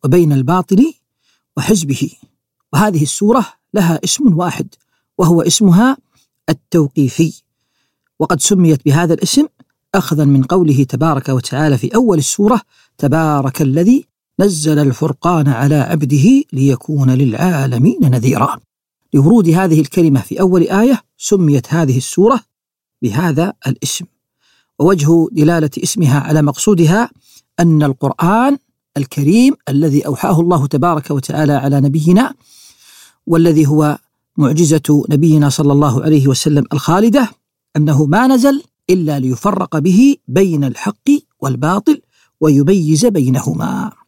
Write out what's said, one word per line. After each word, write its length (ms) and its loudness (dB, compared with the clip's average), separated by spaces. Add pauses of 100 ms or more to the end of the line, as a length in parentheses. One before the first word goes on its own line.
وبين 300 2
الباطل 600 0 (640)
وحزبه. 540 -4 (600)
وهذه 300 0
السورة 420 0 (280)
لها 300 0
اسم 340 0
واحد، 300 -6 (500)
وهو 240 2
اسمها 560 2 (520)
التوقيفي، 840 -2 (880)
وقد 220 -2
سميت 440 2
بهذا 280 0
الاسم 320 0 (500)
أخذاً 300 -2
من 180 4
قوله 400 0
تبارك 460 -2
وتعالى 480 -2
في 180 -6
أول 220 0
السورة: 440 -2 (360)
"تبارك 640 -2
الذي 440 0 (340)
نزل 400 0
الفرقان 680 -2
على 280 0
عبده 680 2 (100)
ليكون 560 -2
للعالمين 920 0
نذيراً". 580 0 (540)
لورود 360 4
هذه 320 2
الكلمة 400 0
في 200 -8
أول 200 2
آية 400 0 (160)
سميت 560 0
هذه 240 0
السورة 420 0 (640)
بهذا 520 -2 (140)
الاسم. 380 -8 (760)
ووجه 520 2
دلالة 400 0 (120)
اسمها 360 0
على 220 0
مقصودها 680 0 (500)
أن 240 2
القرآن 720 -2 (400)
الكريم 580 0 (140)
الذي 360 0
أوحاه 340 -2
الله 280 0
تبارك 440 -2
وتعالى 420 -2
على 280 0
نبينا، 520 0 (920)
والذي 400 2
هو 300 0 (400)
معجزة 720 2
نبينا 400 2
صلى 240 0
الله 300 0
عليه 240 2
وسلم 460 0
الخالدة، 560 0 (460)
أنه 300 0
ما 220 2
نزل 360 2 (260)
إلا 300 0
ليفرق 580 -4
به 380 4 (120)
بين 360 0
الحق 460 -6 (300)
والباطل 600 -2 (400)
ويميز 640 2
بينهما. 840 -2 (160)